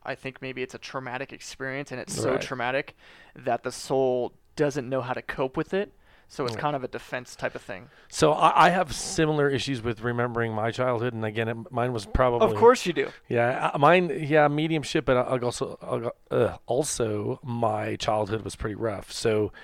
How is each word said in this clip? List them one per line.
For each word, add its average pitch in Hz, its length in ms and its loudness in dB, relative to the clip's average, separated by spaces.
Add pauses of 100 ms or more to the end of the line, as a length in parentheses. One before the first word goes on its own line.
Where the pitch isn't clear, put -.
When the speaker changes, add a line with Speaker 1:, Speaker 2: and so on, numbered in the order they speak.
Speaker 1:
I 135 120 -8
think - 260 -12
maybe 127 200 -10
it's 127 140 -8
a 113 40 -16
traumatic 131 540 -10
experience, 135 580 -10
and 127 80 -8
it's - 160 -10
so 123 180 0
Speaker 2:
Right. - 80 -2
Speaker 1:
traumatic 127 540 -4 (400)
that 123 280 -2
the 127 80 -4
soul 127 600 0 (220)
doesn't 143 320 0
know 131 140 -2
how 120 120 -6
to 117 80 -6
cope - 360 -4
with 160 160 -4
it. 202 200 -4 (360)
So - 140 -6
it's 120 120 -2
Speaker 2:
Right. 101 60 -8
Speaker 1:
kind 147 140 0
of 131 80 -4
a 123 60 -8
defense - 480 -10
type - 180 -6
of 131 60 -12
thing. 107 280 -14 (200)
Speaker 2:
So 156 240 4
I, 160 320 6
I 175 60 8
have 175 220 0
similar 151 560 0
issues 131 320 -2
with 113 200 -4
remembering 120 500 -2
my 110 200 -2
childhood, 123 420 0
and 110 100 -4
again, 110 240 -2
it, 113 240 -6
mine 123 220 -2
was 107 120 -6
probably 120 400 4
Speaker 1:
Of 110 100 2
course 233 300 8
you 180 60 0
do. 135 180 -2 (200)
Speaker 2:
Yeah, 120 440 2
uh, - 40 -4
mine. 170 320 6 (180)
Yeah, 147 220 6
mediumship, 156 560 0
but 131 100 4
I, 123 60 4
I'll 123 240 -2
also, 120 360 -4
I'll 123 200 -4
go, 117 100 -4 (180)
uh, 120 360 2
also 123 800 -2
my 110 520 -2
childhood 107 460 -2
was 98 160 -10
pretty 107 180 -6
rough. 101 380 -6
So 107 400 0 (100)